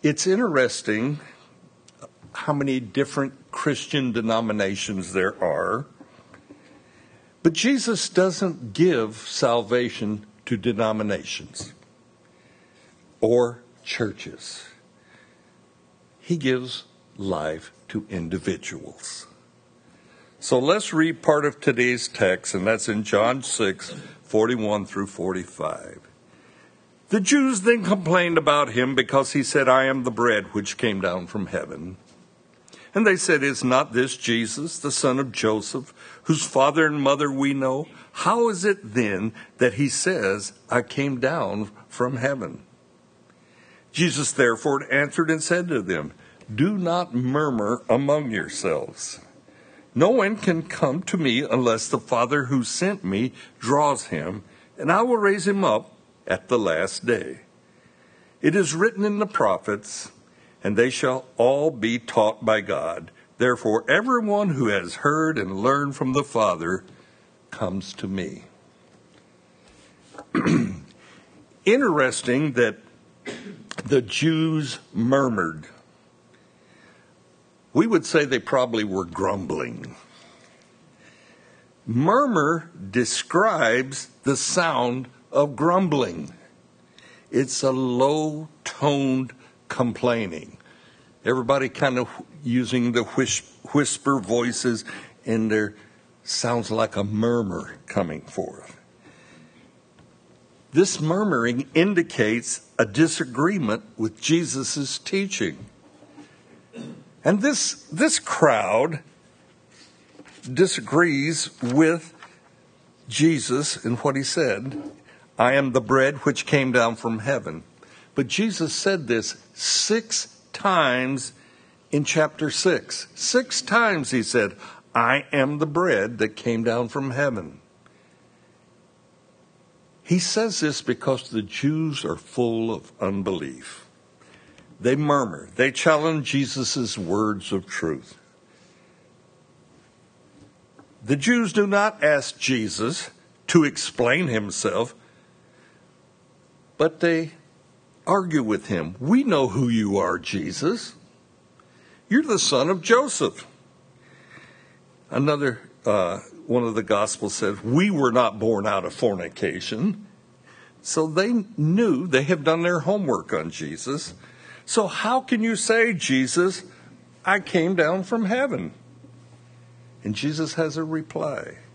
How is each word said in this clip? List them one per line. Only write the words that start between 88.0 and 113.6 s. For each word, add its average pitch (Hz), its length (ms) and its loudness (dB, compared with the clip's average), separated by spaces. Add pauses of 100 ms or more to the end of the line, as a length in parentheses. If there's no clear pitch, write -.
complaining. 113 880 -2 (680)
Everybody 131 440 0
kind 131 300 0
of 120 100 -2 (340)
using 123 500 0
the 117 100 2
whis-, - 400 -2 (300)
whisper 139 480 0
voices, 117 640 -2 (420)
and 110 240 0
there 107 240 0 (480)
sounds 117 480 -4
like 110 260 0
a 101 80 -2
murmur 107 720 -2 (100)
coming 80 360 -4
forth. - 560 -12 (1900)
This 185 280 2
murmuring 143 720 -2
indicates 165 920 0 (100)
a 120 80 4
disagreement 135 960 0 (120)
with 110 240 -6
Jesus' 139 800 -2
teaching. 190 680 -4 (1600)
And 190 180 2
this, - 500 -2
this 269 260 2
crowd 123 840 2 (1500)
disagrees 151 1000 2 (120)
with 160 500 2 (960)
Jesus 143 760 0